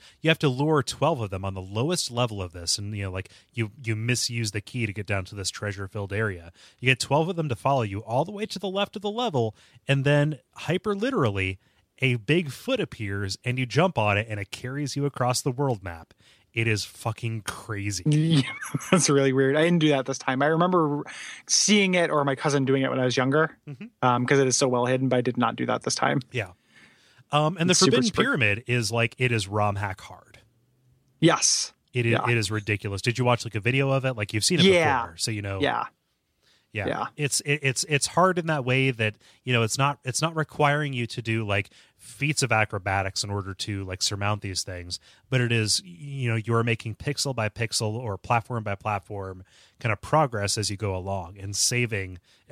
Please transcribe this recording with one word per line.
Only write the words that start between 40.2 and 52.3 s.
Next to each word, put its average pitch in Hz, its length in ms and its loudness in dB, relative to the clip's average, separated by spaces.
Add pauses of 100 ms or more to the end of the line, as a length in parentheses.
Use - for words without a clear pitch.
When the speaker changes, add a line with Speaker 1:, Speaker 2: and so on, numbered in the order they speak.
Speaker 1:
not 160 160 -2
requiring 147 560 0
you 120 140 -4
to - 160 -8
do, 113 240 -2
like, 101 240 0 (260)
feats - 460 -4
of 117 100 0
acrobatics 98 720 0
in 101 60 -6
order 98 240 -4
to, 98 300 -6
like, 92 180 -8
surmount 101 400 -2
these 95 200 -6
things, 87 380 -10 (300)
but 127 100 2
it 117 100 2
is, 110 340 2
you 143 440 -8
know, 113 80 0
you 113 180 0
are 113 80 4
making 113 320 -2
pixel 139 400 -4
by 110 140 0
pixel 110 460 -4
or 110 240 -6
platform 117 440 0
by 104 120 -6
platform 98 680 -6 (380)
kind 113 120 0
of - 100 -2
progress 117 560 2
as 104 120 -2
you 101 60 -4
go 98 180 -2
along 92 440 -6
and 98 180 -8
saving. 104 640 -2 (340)